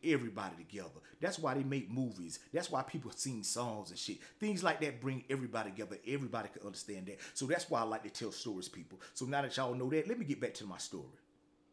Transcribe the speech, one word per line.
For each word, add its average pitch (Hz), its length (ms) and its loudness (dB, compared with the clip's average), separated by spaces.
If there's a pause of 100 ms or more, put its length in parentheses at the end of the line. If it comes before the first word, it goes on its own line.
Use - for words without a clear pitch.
everybody 107 520 4
together. 87 460 -8 (180)
That's 180 200 0
why 143 160 4
they 139 80 4
make 135 260 0
movies. 104 500 -2 (120)
That's 175 180 2
why 139 140 2
people 131 280 -4
sing 120 320 -2
songs 110 460 0
and 87 80 -10
shit. - 220 -2 (200)
Things 208 240 2
like 160 180 6
that 135 200 0
bring 131 280 0
everybody 113 420 0
together. 98 340 -4
Everybody 117 440 0
can - 140 -14
understand 98 440 -6
that. 98 100 -8 (160)
So 135 140 0
that's 165 240 4
why 127 80 6
I 113 40 6
like 110 200 0
to 104 80 -6
tell 110 200 -2
stories, 95 380 -4
people. 90 320 -12 (140)
So 127 100 -2
now 139 160 2
that 135 160 0
y'all 127 160 2
know 127 160 0
that, 156 180 4
let 240 120 0
me 202 60 -2
get 143 140 0
back 113 160 0
to 110 100 -8
my 92 120 -8
story. 71 400 -8 (560)